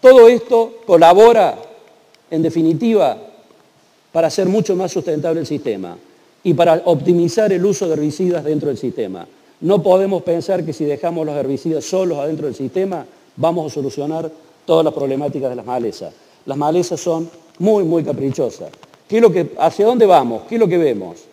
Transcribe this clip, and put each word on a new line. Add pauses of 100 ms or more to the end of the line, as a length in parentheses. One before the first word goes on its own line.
Todo
esto
colabora, (720)
en
definitiva, (920)
para
hacer
mucho
más
sustentable
el
sistema (440)
y
para
optimizar
el
uso
de
herbicidas
dentro
del
sistema. (340)
No
podemos
pensar
que
si
dejamos
los
herbicidas
solos
adentro
del
sistema, (300)
vamos
a
solucionar (340)
todas
las
problemáticas
de
las
malezas. (320)
Las
malezas
son (300)
muy,
muy
caprichosas. (380)
¿Qué
es
lo
que,
hacia
dónde
vamos?
¿Qué
es
lo
que
vemos? (140)